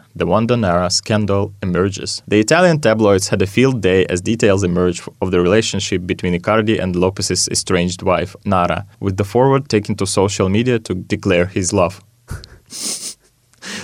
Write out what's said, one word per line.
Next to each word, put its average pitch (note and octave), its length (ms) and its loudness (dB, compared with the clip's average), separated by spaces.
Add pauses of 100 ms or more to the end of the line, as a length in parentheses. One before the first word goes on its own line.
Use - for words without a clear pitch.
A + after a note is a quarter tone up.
(160)
the E2+ 100 -2
Wanda A2+ 320 2
Nara F2+ 320 0
scandal G2+ 720 -2
emerges. F#2 680 -4
The G#2 120 4
Italian D#3+ 400 4
tabloids A2 480 4
had G2 160 0
a - 20 -2
field B2 360 2
day F#2 280 4
as F2+ 120 -2
details G#2 420 2
emerged F2+ 380 0
f-, - 80 -14 (120)
of F#2+ 80 -2
the F2+ 120 2
relationship F#2+ 680 0
between F2+ 260 -2
Icardi G#2+ 480 0
and F#2 140 -2
Lopez's F#2 540 -2
estranged F2+ 520 -2
wife, F2 340 0 (100)
Nara, F2+ 420 0 (120)
with G2 180 -4
the G#2 60 2
forward C3+ 460 2
taken G#2+ 280 0
to G2 100 -2
social G2 420 0
media A#2 300 0
to F#2+ 160 -8
declare F2+ 500 0
his F#2+ 260 -4
love. F#2 300 0 (260)
<laughs> - 880 -14 (720)